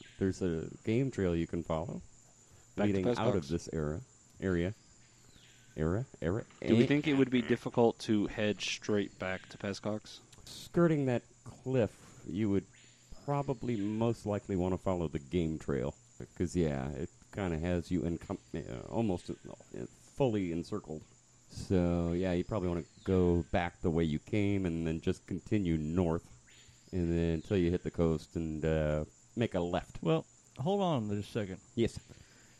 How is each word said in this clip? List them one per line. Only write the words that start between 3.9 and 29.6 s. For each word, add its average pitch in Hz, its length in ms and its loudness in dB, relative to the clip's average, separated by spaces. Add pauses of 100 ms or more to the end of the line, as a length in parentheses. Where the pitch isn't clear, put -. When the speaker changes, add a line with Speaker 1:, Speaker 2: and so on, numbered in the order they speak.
Speaker 1:
area. 90 320 2 (1040)
Era? 87 300 0 (160)
Era? 101 220 -2 (220)
Speaker 2:
Do - 100 6
we 117 80 8
Speaker 1:
Eh. 131 40 4
Speaker 2:
think 147 200 2
it 147 80 2
would 135 140 4
be 123 120 4
difficult 117 580 2
to 104 280 2
head 104 340 -2
straight - 580 -2
back 92 300 -6
to - 80 -16
Pezcox? 104 640 -6 (260)
Speaker 1:
Skirting 160 600 2
that 123 180 0 (200)
cliff, 127 480 0 (360)
you 104 220 0
would 98 160 2 (600)
probably 139 500 -2
most 110 500 0
likely 101 300 -2
wanna 90 220 2
follow 87 300 0
the 76 120 -4
game 80 380 0
trail. 69 380 -2 (420)
'Cause, 87 180 -2
yeah, 71 360 0
it 73 180 -6 (240)
kinda 90 260 -2
has 87 320 -2
you 90 100 0
encom-, 85 360 -4 (180)
uh, - 340 -8
almost, 98 400 -2
uh, - 40 -8 (840)
fully 107 360 0
encircled. 82 500 -6 (480)
So, 87 640 0
yeah, 90 200 0
you 90 100 2
probably 92 260 -2
wanna 85 140 -2 (200)
go 90 480 6
back 87 300 -2
the 92 80 2
way 82 140 4
you 76 160 0
came 101 460 0
and 82 220 -2
then 80 140 -2
just - 260 -2
continue 92 500 0
north 82 500 0 (640)
and 87 200 0
then 85 240 2
until 95 220 0
you 85 140 4
hit 90 120 0
the 78 80 -4
coast 82 440 0
and, 78 280 -4
uh, 76 420 2 (300)
make 113 200 -2
a 90 40 0
left. 87 440 -4